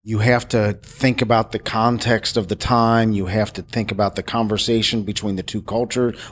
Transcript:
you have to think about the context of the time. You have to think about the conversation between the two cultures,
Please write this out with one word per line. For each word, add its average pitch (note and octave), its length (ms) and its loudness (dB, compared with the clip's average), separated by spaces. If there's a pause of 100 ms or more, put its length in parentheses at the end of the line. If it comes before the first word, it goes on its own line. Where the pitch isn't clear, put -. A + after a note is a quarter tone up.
you A2 120 -2
have A#2+ 300 2
to G#2 340 2
think - 400 0
about A2 300 2
the A2 60 -4
context A2+ 800 0
of G2+ 120 -2
the G2+ 80 -2
time. A2+ 560 4
You G2 120 0
have G2+ 300 -2
to F#2+ 80 -8
think - 280 -4
about G2+ 260 0
the G2 60 -6
conversation A2 800 0
between G2+ 340 -4
the F#2 60 -6
two G2+ 200 -6
cultures, A#2+ 580 -2 (120)